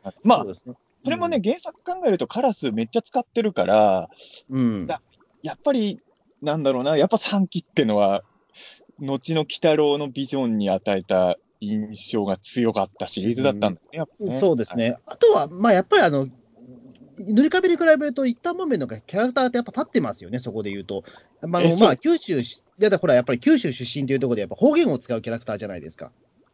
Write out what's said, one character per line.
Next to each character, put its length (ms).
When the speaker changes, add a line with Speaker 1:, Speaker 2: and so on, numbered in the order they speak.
Speaker 1:
ま 140
あ、 20
Speaker 2:
そ 60
う 40
で 60
す 140
ね。 60
Speaker 1:
そ 60
れ 60
も 120
ね、 80
Speaker 2:
う 40
ん。 20
Speaker 1:
原 180
作 240
考 220
え 40
る 80
と 80
カ 160
ラ 100
ス 200
め 120
っ 40
ち 80
ゃ 60
使 160
っ 60
て 180
る 100
か 140
ら、 440
Speaker 2:
う 80
ん。 280
Speaker 1:
だ-、 160
や 120
っ 80
ぱ 100
り、 280
な 140
ん 60
だ 100
ろ 80
う 40
な、 120
や 100
っ 20
ぱ 100
三 280
期 140
っ 20
て 220
の 120
は、 260
後 340
の 80
鬼 120
太 220
郎 220
の 100
ビ 180
ジ 100
ョ 100
ン 120
に 120
与 280
え 40
た 340
印 520
象 120
が 120
強 360
か 120
っ 120
た 120
シ 140
リ 100
ー 20
ズ 80
だ 80
っ 40
た 40
ん 20
だ 100
ね、 80
Speaker 2:
う 20
ん。 40
Speaker 1:
や 60
っ 20
ぱ 180
ね。 160
Speaker 2:
そ 120
う 40
で 80
す 120
ね。 160
Speaker 1:
は 60
い。 80
Speaker 2:
あ 100
と 160
は、 160
ま 220
あ、 20
や 100
っ 40
ぱ 100
り 60
あ 80
の、 180
塗 260
り 60
壁 180
に 80
比 80
べ 120
る 160
と、 140
一 160
反 140
木 100
綿 120
の 80
キ 80
ャ 260
ラ 60
ク 80
タ 80
ー 60
っ 20
て 60
や 60
っ 20
ぱ 80
立 160
っ 20
て 100
ま 140
す 100
よ 60
ね、 80
そ 140
こ 100
で 80
言 100
う 40
と。 200
ま 180
あ、 20
あ 20
の、 60
Speaker 1:
え、 20
そ 120
う？ 40
Speaker 2:
ま 40
あ、 40
九 220
州 240
し-、 200
い 40
や、 80
だ 80
か 0
ら 20
ほ 80
ら、 60
や 80
っ 20
ぱ 80
り 60
九 200
州 140
出 280
身 60
と 60
い 40
う 40
と 60
こ 60
ろ 40
で、 60
や 40
っ 40
ぱ 60
方 160
言 160
を 100
使 160
う 80
キ 60
ャ 40
ラ 60
ク 60
タ 100
ー 40
じ 60
ゃ 40
な 80
い 40
で 100
す 60
か。 160